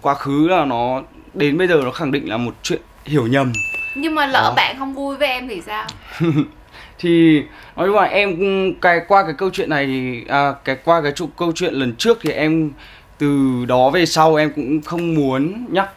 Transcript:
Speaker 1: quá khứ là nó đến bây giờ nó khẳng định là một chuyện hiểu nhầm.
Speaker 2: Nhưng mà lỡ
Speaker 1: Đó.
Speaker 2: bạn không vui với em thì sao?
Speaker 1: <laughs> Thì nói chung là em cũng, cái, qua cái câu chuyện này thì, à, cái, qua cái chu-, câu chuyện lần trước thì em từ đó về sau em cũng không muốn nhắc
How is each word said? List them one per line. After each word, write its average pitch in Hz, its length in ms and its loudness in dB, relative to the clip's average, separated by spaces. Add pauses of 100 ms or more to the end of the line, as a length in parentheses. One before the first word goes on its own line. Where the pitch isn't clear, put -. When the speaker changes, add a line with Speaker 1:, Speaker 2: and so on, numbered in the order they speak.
Speaker 1:
quá 143 120 0
khứ 143 340 0
là 175 180 2
nó 127 360 -2 (320)
đến 143 240 0
bây 185 100 2
giờ 165 180 4
nó 123 60 -4
khẳng 143 200 -4
định 139 180 -4
là 107 80 -4
một 120 160 -4 (100)
chuyện - 160 -4 (260)
hiểu 143 220 0
nhầm. 131 260 2 (420)
Speaker 2:
Nhưng 311 200 -4
mà 294 100 0
lỡ 262 160 2
Speaker 1:
Đó. - 140 2
Speaker 2:
bạn 226 240 2
không 269 140 -8
vui 277 240 -6
với 285 100 0
em 254 200 -6
thì 196 180 -10
sao? 214 200 -10 (340)
Speaker 1:
<laughs> 165 120 2 (680)
Thì 165 440 4 (320)
nói 175 120 -2
chung 208 80 2
là 196 80 6
em 190 340 0
cũng, 190 440 0
cái, 170 260 4
qua 196 160 6
cái 165 140 -4
câu 190 160 -2
chuyện 190 160 -4
này 143 160 0
thì, 127 440 -4
à, 143 240 0 (120)
cái, 135 100 -2 (100)
qua 165 160 4
cái 147 100 -2
chu-, 147 260 -8
câu 170 180 -2
chuyện 175 180 -4
lần 127 220 -2
trước 226 260 2
thì 156 100 -2
em 156 400 0 (460)
từ 135 500 2
đó 127 220 4
về 170 160 2
sau 160 300 4
em 151 200 2
cũng 147 260 -2
không 170 340 -4
muốn 151 540 -2
nhắc 185 280 -2